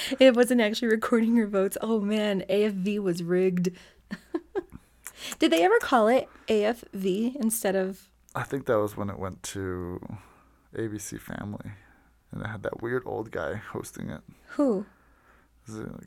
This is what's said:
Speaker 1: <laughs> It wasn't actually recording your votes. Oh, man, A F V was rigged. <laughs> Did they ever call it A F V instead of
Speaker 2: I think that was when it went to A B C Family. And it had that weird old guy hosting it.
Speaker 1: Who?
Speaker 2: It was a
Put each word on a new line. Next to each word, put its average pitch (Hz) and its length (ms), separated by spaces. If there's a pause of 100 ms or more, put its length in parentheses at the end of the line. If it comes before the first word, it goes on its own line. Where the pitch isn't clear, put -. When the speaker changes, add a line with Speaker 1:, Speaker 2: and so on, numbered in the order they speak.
Speaker 1:
<laughs> 262 120
It 262 160
wasn't 247 260
actually 220 280
recording 226 460
your 220 120
votes. 196 340
Oh, 220 180
man, 208 480
A 208 180
F 214 80
V 196 260
was 180 240
rigged. 180 480 (400)
<laughs> - 1300
Did 311 120
they 330 120
ever 415 160
call 226 280
it 254 200 (220)
A 214 160
F 233 180 (100)
V 202 460
instead 214 360
of 190 340 (240)
Speaker 2:
I 123 100
think 135 220
that 117 140
was 104 180
when 101 120
it 95 100
went 95 240
to 90 560 (760)
A 113 120
B 104 100
C - 200
Family. 104 540 (600)
And 101 100
it 101 60
had 104 160
that - 180
weird 123 240
old 110 240
guy 87 260
hosting - 540
it. - 120 (340)
Speaker 1:
Who? 220 300 (840)
Speaker 2:
It 110 40
was 107 80
a 117 100 (180)